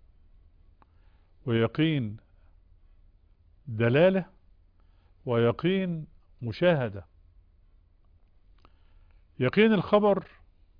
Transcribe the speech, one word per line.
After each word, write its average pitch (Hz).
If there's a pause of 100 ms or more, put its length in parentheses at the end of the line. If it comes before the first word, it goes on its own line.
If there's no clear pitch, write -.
(1500)
ويقين 113 (1500)
دلالة، 139 (1000)
ويقين 156 (340)
مشاهدة. 120 (2250)
يقين 202
الخبر 202 (520)